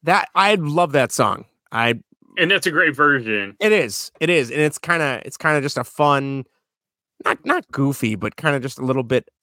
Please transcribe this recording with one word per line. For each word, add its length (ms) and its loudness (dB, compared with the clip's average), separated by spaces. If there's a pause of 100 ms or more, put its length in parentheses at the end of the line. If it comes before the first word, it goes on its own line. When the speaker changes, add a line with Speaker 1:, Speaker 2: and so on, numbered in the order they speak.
Speaker 1:
That, 320 2
I 200 4
love 380 0
that 180 2
song. 340 0 (260)
I 280 0 (380)
Speaker 2:
And 140 2
that's 160 0
a 40 0
great 240 0
version. 640 0
Speaker 1:
It 120 2
is. 480 -2
It 100 0
is. 220 2
And 80 -4
it's 180 0
kinda, 480 -2
it's 120 -14
kinda 240 2
just 160 -4
a 60 -4
fun, 640 0 (800)
not, 220 -2
not 260 -2
goofy, 440 -2
but 200 -8
kinda 240 -2
just 200 -10
a 60 -6
little 180 0
bit 260 -2 (140)